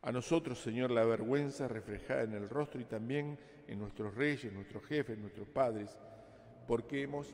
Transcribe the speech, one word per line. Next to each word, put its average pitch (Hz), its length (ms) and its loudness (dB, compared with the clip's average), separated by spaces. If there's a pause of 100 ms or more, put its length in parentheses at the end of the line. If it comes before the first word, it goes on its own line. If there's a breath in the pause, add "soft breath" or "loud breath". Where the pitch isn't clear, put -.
A 123 100 -2
nosotros, 131 460 2
Señor, 123 320 2
la 117 140 8
vergüenza 127 640 4
reflejada 110 540 -2
en 110 120 0
el 101 140 -4
rostro 135 320 -2
y 117 40 -6
también 143 540 -2 (280 loud breath)
en - 120 -6
nuestros 104 360 -4
reyes, 131 380 2
nuestros 98 340 -8
jefes, 120 320 0
nuestros 101 300 -8
padres, 110 500 0 (680 loud breath)
porque 120 360 2
hemos 143 320 -4